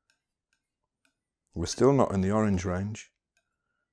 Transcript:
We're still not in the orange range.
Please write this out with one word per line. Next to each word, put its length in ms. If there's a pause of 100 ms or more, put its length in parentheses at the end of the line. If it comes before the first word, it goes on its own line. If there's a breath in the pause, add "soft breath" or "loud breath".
(1500)
We're 120
still 260
not 200
in 80
the 100
orange 360
range. 440 (840)